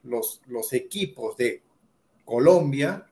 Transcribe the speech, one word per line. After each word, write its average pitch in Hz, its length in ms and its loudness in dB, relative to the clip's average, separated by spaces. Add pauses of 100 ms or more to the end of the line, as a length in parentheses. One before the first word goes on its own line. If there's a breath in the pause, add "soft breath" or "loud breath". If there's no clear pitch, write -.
los, 120 460 -6
los 117 240 -6
equipos 127 640 -6
de 117 260 -2 (600)
Colombia 147 880 2